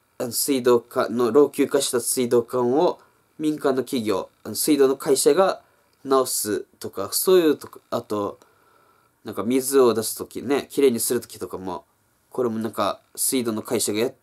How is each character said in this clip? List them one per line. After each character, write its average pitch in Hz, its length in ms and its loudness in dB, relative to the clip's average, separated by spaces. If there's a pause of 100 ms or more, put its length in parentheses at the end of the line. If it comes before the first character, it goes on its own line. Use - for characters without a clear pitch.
(180)
あ 120 60 -4
の、 117 80 -6
水 131 300 -2
道 120 180 6
管 117 360 -4
の、 117 160 0
老 143 140 6
朽 139 220 0
化 139 120 0
し - 100 -4
た - 120 -2
水 123 260 -2
道 120 140 4
管 123 320 -2
を 160 260 0 (380)
民 151 200 -2
間 139 160 0
の 131 80 -2
企 123 220 -4
業、 98 240 -2 (160)
あ - 60 -10
の、 107 40 -8
水 151 220 0
道 135 120 6
の 135 80 0
会 139 200 0
社 143 160 4
が 185 300 2 (420)
直 135 220 2
す 104 340 -4 (180)
と 107 120 -10
か、 98 220 -8
そ 185 240 4
う 180 40 6
い 165 80 4
う 143 80 2
と - 120 -16
こ、 - 120 -20 (100)
あ 117 120 -4
と、 101 360 -6 (880)
な 113 80 -12
ん - 20 -10
か 101 80 -8
水 131 380 0
を 120 120 6
出 110 100 -2
す - 140 -6
と 92 100 -10
き - 160 -12
ね、 131 280 -2
き 147 100 -4
れ 139 80 6
い 120 40 2
に 117 80 -4
す - 120 -2
る 120 80 0
と - 80 -18
き - 100 -18
と 92 100 -12
か 90 100 -12
も、 92 260 -10 (460)
こ 127 120 -6
れ 120 60 0
も 110 100 -4
な 110 120 -6
ん - 20 -18
か 101 280 -4 (140)
水 127 300 -2
道 117 80 -4
の 107 100 -6
会 110 180 -4
社 107 120 -4
が 104 60 -2
や、 113 120 0 (120)